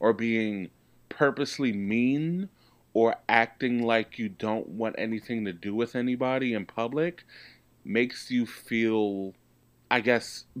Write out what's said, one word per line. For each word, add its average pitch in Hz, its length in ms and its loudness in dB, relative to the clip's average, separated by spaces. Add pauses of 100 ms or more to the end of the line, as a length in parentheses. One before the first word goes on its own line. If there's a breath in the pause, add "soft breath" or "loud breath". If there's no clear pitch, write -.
or 110 120 6
being 107 580 0 (380)
purposely 139 640 0
mean 135 760 0 (460 soft breath)
or 113 220 4 (120)
acting 117 540 2
like 113 360 0
you 110 100 -4
don't 107 400 -4
want 107 300 -4
anything 110 460 -4
to 98 80 -4
do 101 220 -6
with 117 200 -2
anybody 127 600 0
in 104 100 -2
public 143 600 -4 (600 loud breath)
makes 120 460 -2
you 120 160 2
feel 107 880 0 (560)
I 123 100 4
guess, 117 440 0 (160)